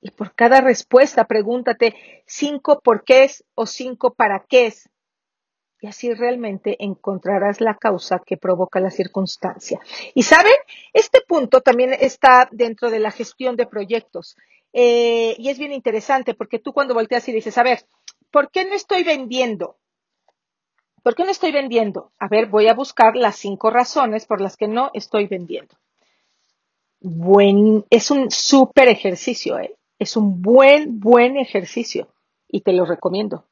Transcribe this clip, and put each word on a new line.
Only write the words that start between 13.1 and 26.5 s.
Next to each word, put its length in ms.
gestión 440
de 100
proyectos. 720
Eh, 640
y 120
es 80
bien 140
interesante 640
porque 260
tú 140
cuando 200
volteas 360
y 20
dices, 260
"A 60
ver, 220
¿por 220
qué 140
no 80
estoy 300
vendiendo? 720
¿Por 140
qué 80
no 80
estoy 220
vendiendo? 680
A 80
ver, 200
voy 200
a 60
buscar 420
las 220
cinco 320
razones 560
por 160
las 160
que 100
no 260
estoy 340
vendiendo". 480